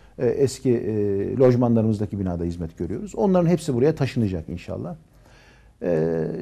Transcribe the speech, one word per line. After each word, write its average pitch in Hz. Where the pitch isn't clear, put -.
e, 127
eski, 127
e, 101
lojmanlarımızdaki 113
binada 87
hizmet 85
görüyoruz. 101
Onların 185
hepsi 170
buraya 139
taşınacak 107
inşallah. 95
E, 82